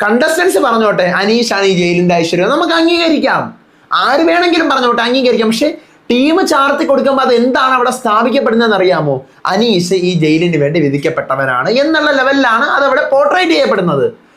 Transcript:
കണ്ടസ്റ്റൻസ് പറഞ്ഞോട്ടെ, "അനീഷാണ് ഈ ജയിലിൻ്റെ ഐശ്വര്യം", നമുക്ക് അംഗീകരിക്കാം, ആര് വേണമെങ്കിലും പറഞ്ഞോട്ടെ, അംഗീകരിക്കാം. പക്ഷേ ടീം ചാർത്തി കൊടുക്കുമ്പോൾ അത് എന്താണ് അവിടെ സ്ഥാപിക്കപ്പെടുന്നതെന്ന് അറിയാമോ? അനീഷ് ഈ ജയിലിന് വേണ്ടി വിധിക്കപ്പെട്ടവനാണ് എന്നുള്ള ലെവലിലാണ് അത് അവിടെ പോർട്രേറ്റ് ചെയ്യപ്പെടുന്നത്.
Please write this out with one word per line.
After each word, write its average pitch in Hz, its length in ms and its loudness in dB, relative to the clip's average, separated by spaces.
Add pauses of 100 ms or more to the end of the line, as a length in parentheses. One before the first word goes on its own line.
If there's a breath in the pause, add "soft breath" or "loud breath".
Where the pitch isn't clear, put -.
കണ്ടസ്റ്റൻസ് 320 540 0
പറഞ്ഞോട്ടെ, 220 460 0
"അനീഷാണ് 202 640 0
ഈ 190 120 2
ജയിലിൻ്റെ 175 380 0
ഐശ്വര്യം", 170 340 0
നമുക്ക് 330 240 0
അംഗീകരിക്കാം, 320 840 0 (360 soft breath)
ആര് 220 280 0
വേണമെങ്കിലും 330 480 0
പറഞ്ഞോട്ടെ, 247 320 0
അംഗീകരിക്കാം. 240 480 0
പക്ഷേ 294 280 -2 (340 loud breath)
ടീം 294 360 2
ചാർത്തി 277 380 0
കൊടുക്കുമ്പോൾ 262 380 0
അത് 247 100 2
എന്താണ് 262 400 0
അവിടെ 247 180 0
സ്ഥാപിക്കപ്പെടുന്നതെന്ന് 226 840 0
അറിയാമോ? 156 480 0 (200 loud breath)
അനീഷ് 190 480 0
ഈ 180 260 0
ജയിലിന് 160 380 0
വേണ്ടി 147 220 0
വിധിക്കപ്പെട്ടവനാണ് 135 920 -2
എന്നുള്ള 302 420 0
ലെവലിലാണ് 269 540 0
അത് 277 200 0
അവിടെ 269 240 0
പോർട്രേറ്റ് 294 420 0
ചെയ്യപ്പെടുന്നത്. 175 600 0 (240 soft breath)